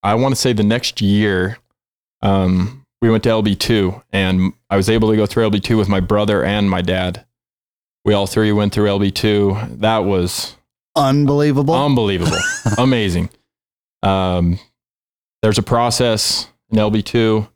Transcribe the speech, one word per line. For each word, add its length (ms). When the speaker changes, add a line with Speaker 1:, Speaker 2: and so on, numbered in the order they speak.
Speaker 1:
I 120
wanna 220
say 160
the 100
next 380
year, 580
um, 640
we 80
went 140
to 60
L 120
B 140
two, 460
and 400
I 60
was 120
able 220
to 60
go 100
through 180
L 60
B 100
two 160
with 120
my 120
brother 440
and 260
my 100
dad. 460
We 100
all 120
three 260
went 200
through 160
L 120
B 100
two. 460
That 360
was 520
Speaker 2:
Unbelievable. 800
Speaker 1:
unbelievable. 640
Speaker 2:
<laughs> 220
Speaker 1:
Amazing. 520
Um, 560
there's 160
a 40
process 880
in 80
L 120
B 120
two. 540